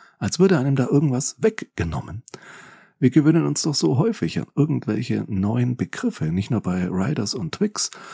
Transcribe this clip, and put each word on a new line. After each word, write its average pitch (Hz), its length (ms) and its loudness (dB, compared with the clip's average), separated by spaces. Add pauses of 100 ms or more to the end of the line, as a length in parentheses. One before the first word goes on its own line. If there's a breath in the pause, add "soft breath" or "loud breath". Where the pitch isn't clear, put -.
(180 loud breath)
Als - 200 -4
würde 185 200 6
einem 135 160 2
da 131 120 2
irgendwas 139 520 2
weggenommen. - 840 -4 (840 loud breath)
Wir 127 60 8
gewöhnen 156 340 4
uns 147 160 0
doch 151 140 0
so 151 240 2
häufig 190 400 0
an - 160 -6
irgendwelche 120 720 0
neuen 117 480 0
Begriffe, - 560 -4
nicht 95 180 -2
nur 113 120 0
bei 90 260 -2
Riders 104 460 -2
und - 180 -6
Twix, - 380 -4 (240 loud breath)